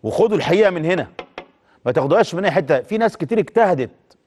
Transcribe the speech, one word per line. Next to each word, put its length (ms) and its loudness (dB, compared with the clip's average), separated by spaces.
وخدوا 340 0
الحقيقة 320 2
من 160 -4
هنا، 220 -2
ما 60 0
تاخدوهاش 440 2
من 100 -4
أي 60 2
حتة. 300 0
في 160 -6
ناس 200 -2
كتير 220 -2
اجتهدت، 500 0